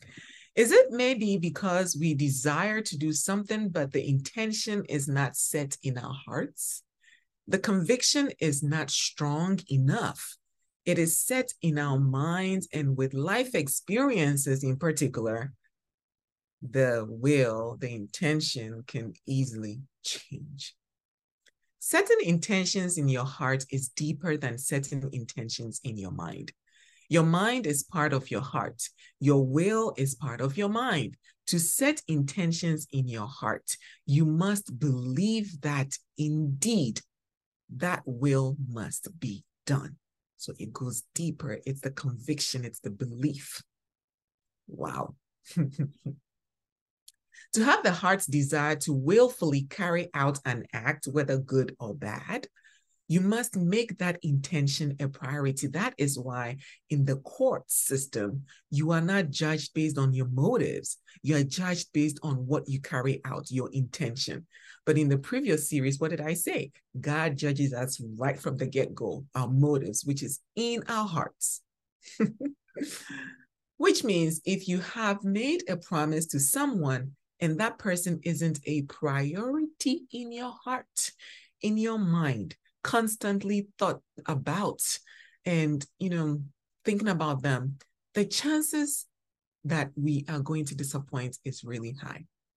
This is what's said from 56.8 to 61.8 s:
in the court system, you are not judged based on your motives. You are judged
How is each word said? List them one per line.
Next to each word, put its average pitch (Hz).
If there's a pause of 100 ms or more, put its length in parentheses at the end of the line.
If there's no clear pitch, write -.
in 143
the 135
court -
system, 135 (280)
you 151
are 165
not 180
judged 156
based 156
on 135
your 127
motives. 135 (240)
You 147
are 143
judged 180